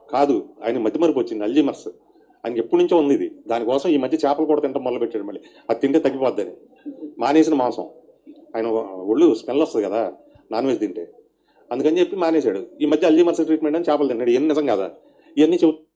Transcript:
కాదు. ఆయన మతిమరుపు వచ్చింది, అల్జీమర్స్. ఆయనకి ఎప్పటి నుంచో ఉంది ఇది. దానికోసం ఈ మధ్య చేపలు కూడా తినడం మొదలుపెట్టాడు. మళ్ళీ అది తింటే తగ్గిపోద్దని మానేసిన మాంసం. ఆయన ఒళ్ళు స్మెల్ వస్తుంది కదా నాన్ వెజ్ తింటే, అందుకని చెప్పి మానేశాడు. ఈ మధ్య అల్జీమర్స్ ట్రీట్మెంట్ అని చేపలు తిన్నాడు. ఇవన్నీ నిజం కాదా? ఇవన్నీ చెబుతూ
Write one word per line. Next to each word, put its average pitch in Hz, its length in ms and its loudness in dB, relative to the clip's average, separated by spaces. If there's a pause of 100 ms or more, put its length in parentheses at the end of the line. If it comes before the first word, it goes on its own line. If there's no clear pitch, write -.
(120)
కాదు. 131 520 0
ఆయన 117 140 -4
మతిమరుపు 131 420 0
వచ్చింది, 110 240 -4
అల్జీమర్స్. 135 440 0 (580)
ఆయనకి 113 140 -4
ఎప్పటి 175 240 2
నుంచో 175 140 2
ఉంది 143 160 4
ఇది. 90 340 -4
దానికోసం 120 420 -2
ఈ 151 80 4
మధ్య 131 200 -2
చేపలు 143 280 0
కూడా 151 160 2
తినడం 131 220 -4
మొదలుపెట్టాడు. 117 400 -4
మళ్ళీ 101 180 -12 (280)
అది 117 100 -2
తింటే 139 200 2
తగ్గిపోద్దని 127 540 -2 (680)
మానేసిన 151 340 4
మాంసం. 123 360 -2 (680)
ఆయన 113 120 -2 (440)
ఒళ్ళు 139 240 4
స్మెల్ 131 260 -4
వస్తుంది 120 240 -2
కదా 98 280 -2 (380)
నాన్ 120 160 -2
వెజ్ 120 120 0
తింటే, 87 320 -6 (600)
అందుకని 147 280 0
చెప్పి 175 160 0
మానేశాడు. 147 520 0 (140)
ఈ 147 40 0
మధ్య 156 220 2
అల్జీమర్స్ 165 340 4
ట్రీట్మెంట్ 156 360 0
అని 170 140 -2
చేపలు 147 160 0
తిన్నాడు. 120 220 -2
ఇవన్నీ 135 200 2
నిజం 151 160 0
కాదా? 98 260 -2 (460)
ఇవన్నీ 160 200 4
చెబుతూ 160 260 2 (120)